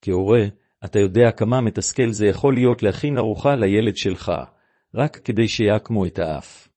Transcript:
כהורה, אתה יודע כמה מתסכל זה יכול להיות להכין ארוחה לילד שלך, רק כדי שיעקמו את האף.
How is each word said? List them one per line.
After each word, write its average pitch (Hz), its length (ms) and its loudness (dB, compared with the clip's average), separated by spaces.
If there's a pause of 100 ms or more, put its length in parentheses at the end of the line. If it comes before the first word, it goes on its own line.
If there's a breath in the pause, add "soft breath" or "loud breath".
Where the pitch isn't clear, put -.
כהורה, 98 400 2 (440)
אתה 101 140 -2
יודע 104 320 4
כמה 117 300 0
מתסכל 113 500 -2
זה 104 160 0
יכול 135 260 0
להיות 123 300 2
להכין 131 340 -2
ארוחה 120 380 0
לילד 107 420 0
שלך, 95 340 -4 (640)
רק 135 240 -2
כדי 113 300 -2
שיעקמו 104 580 0
את 90 140 -6
האף. 78 580 -8